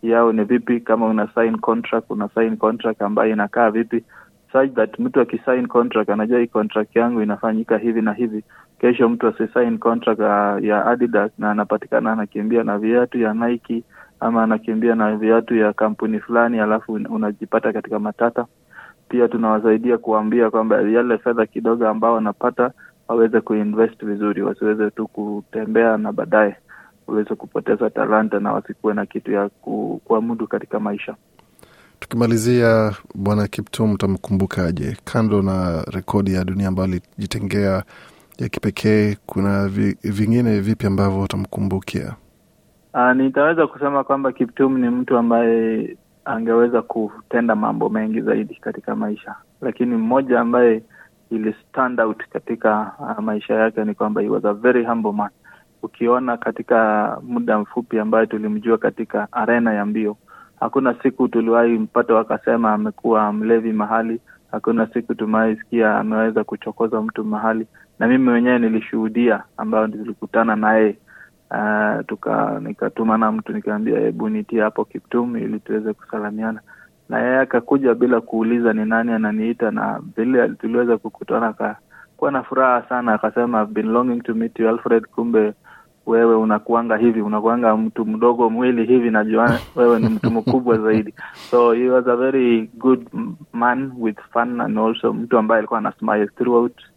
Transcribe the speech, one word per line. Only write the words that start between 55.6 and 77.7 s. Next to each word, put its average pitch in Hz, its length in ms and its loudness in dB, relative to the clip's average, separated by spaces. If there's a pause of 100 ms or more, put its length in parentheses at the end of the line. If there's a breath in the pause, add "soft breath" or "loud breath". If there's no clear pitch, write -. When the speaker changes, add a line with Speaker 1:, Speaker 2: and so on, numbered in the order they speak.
Speaker 1:
Ukiona 120 540 0
katika 110 840 0
muda 120 360 -2
mfupi 113 400 -4
ambayo 110 260 2
tulimjua 107 520 -2
katika - 540 -4
arena 117 420 0
ya 104 120 -2
mbio, 107 320 -2 (420 loud breath)
hakuna 123 440 0
siku 131 240 0
tuliwahi 117 520 2
mpata 117 340 0
wakasema 113 600 0
amekuwa 107 600 0
mlevi 110 400 0
mahali, 113 480 -2 (300 soft breath)
hakuna 110 360 0
siku 117 280 -4
tumewahi 110 400 0
sikia 110 420 0
ameweza 110 460 0
kuchokoza 110 580 -4
mtu 110 220 -6
mahali. 110 440 -2 (320 soft breath)
Na 113 80 2
mimi 131 220 4
mwenyewe 120 300 4
nilishuhudia, 110 840 0 (140)
ambao 110 300 0
nilikutana 107 680 -2
na 107 180 2
yeye, 110 240 4 (520 loud breath)
ah, 107 580 -2
tuka-, 110 520 -4
nikatuma 110 580 -2
na 110 140 2
mtu 107 220 -6
nikamwambia, 107 460 -2
"Hebu 110 300 -2
nitie 107 320 -2
hapo 107 240 -2
Kiptum 120 520 -4
ili 110 220 -6
tuweze 107 340 -6
kusalamiana." 107 640 -8 (500 loud breath)
Na 117 100 -2
yeye 127 200 2
akakuja 131 540 2